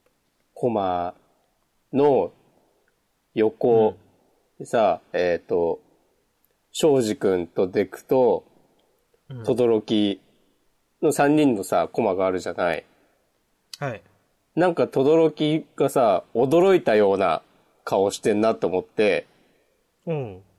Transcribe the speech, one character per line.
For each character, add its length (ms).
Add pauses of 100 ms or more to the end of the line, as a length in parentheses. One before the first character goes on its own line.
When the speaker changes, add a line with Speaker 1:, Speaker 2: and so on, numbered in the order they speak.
(520)
Speaker 1:
コ 160
マ 460 (800)
の 400 (1000)
横 580
Speaker 2:
う 20
ん。 40 (640)
Speaker 1:
で 80
さ、 340 (140)
え 220
ー 40
っ 60
と、 340 (920)
庄 280
司 160
く 180
ん 120
と 220
デ 180
ク 180
と、 400 (840)
Speaker 2:
う 100
ん。 40
Speaker 1:
轟 760 (800)
の 120
三 240
人 180
の 100
さ、 260
コ 120
マ 120
が 120
あ 40
る 80
じ 100
ゃ 40
な 220
い。 100 (960)
Speaker 2:
は 160
い。 80 (520)
Speaker 1:
な 120
ん 80
か 140
轟 760 (120)
が 120
さ、 360 (100)
驚 420
い 80
た 100
よ 200
う 40
な 240 (420)
顔 260
し 80
て 140
ん 100
な 120
と 120
思 140
っ 40
て、 420 (800)
Speaker 2:
う 80
ん。 300 (160)